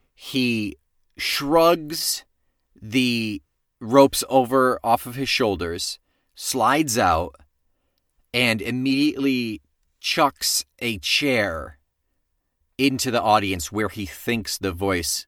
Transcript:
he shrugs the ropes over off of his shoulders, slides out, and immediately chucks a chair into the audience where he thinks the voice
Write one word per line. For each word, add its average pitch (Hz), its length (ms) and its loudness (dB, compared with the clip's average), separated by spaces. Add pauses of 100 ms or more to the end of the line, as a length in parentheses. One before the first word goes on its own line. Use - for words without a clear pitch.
(140)
he 117 640 -2 (400)
shrugs 160 1080 0 (560)
the 113 600 -2 (380)
ropes 139 480 6
over 127 560 2
off 113 200 2
of 123 120 -14
his 135 120 -6
shoulders, 92 680 -2 (380)
slides 131 600 0
out, 87 380 2 (1000)
and 120 300 0
immediately 131 1000 -2 (380)
chucks - 640 -2 (140)
a 117 200 -4
chair 101 800 -2 (1000)
into 131 320 0
the 117 100 0
audience 101 520 2
where 104 160 -2
he 104 180 -8
thinks - 520 -4
the 95 140 -2
voice 90 560 -2